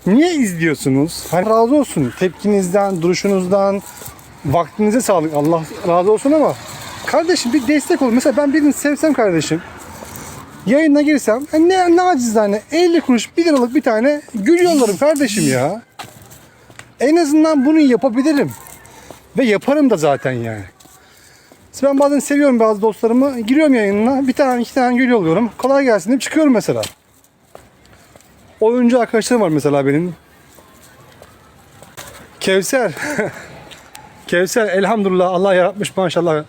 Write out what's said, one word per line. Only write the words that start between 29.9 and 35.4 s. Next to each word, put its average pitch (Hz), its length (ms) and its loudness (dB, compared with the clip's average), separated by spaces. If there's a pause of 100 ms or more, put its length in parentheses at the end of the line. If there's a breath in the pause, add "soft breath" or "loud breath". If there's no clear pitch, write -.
Kevser. 196 520 0 (640 loud breath)
<laughs> - 720 -20
Kevser, 190 400 0
elhamdülillah 190 600 0
Allah 190 260 0